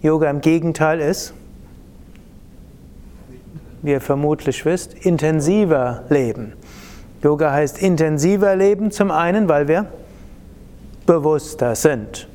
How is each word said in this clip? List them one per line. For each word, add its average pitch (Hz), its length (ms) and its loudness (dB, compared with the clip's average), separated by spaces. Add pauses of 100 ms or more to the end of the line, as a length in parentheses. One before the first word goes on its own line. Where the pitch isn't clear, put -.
Yoga 156 260 2
im 143 120 -2
Gegenteil 160 600 0
ist, 151 320 -4 (2500)
wie 147 100 0
ihr 135 80 0
vermutlich 143 640 -2
wisst, 175 300 -2
intensiver 156 1120 0
Leben. 120 440 0 (720)
Yoga 147 300 2
heißt 143 280 -2
intensiver 185 760 2
Leben, 202 340 2
zum 196 220 0
einen, 175 360 2
weil 147 200 2
wir 180 180 2 (1200)
bewusster 147 680 0
sind. 120 580 -2